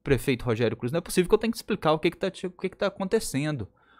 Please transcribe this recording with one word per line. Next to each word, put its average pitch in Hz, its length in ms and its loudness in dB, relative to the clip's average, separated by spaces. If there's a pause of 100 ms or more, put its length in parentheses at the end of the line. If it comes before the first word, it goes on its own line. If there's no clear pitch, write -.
prefeito 127 440 2
Rogério 113 320 2
Cruz, 123 160 -4
não 170 60 -2
é - 20 -2
possível 175 260 -4
que 220 80 4
eu 208 40 6
tenha 233 120 0
que - 60 -6
explicar - 340 0
o 160 80 2
que 175 100 2
que - 80 -4
tá, 196 100 -2
o 180 240 -8
que - 180 -6
que - 80 -18
tá 208 100 0
acontecendo. 151 800 -2 (320)